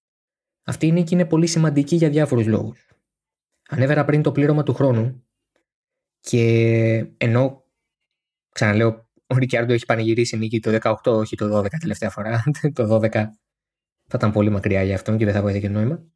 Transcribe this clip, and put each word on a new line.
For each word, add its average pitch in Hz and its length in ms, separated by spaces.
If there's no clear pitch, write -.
Αυτή 143 240
η 165 40
νίκη 170 220
είναι 180 120
πολύ 165 220
σημαντική 156 480
για 160 140
διάφορους 143 360
λόγους. 110 460
Ανέφερα 147 360
πριν 151 160
το 147 100
πλήρωμα 147 320
του 131 100
χρόνου 127 540
και 117 240
ενώ, 127 480
ξαναλέω, 110 600
ο 127 100
Ρικιάρντο 123 360
έχει 117 120
πανηγυρίσει 113 520
νίκη 110 220
το 110 120
δεκαοκτώ, 110 460
όχι 107 180
το 107 120
δώδεκα 104 300
τελευταία 135 320
φορά, 113 340
<laughs> 143 180
το 117 100
δώδεκα 110 540
θα 123 100
ήταν 110 140
πολύ 104 180
μακριά 95 340
για 95 120
αυτόν 110 220
και 110 80
δεν 101 80
θα 101 80
βγάζει 101 180
και 101 100
νόημα. 110 460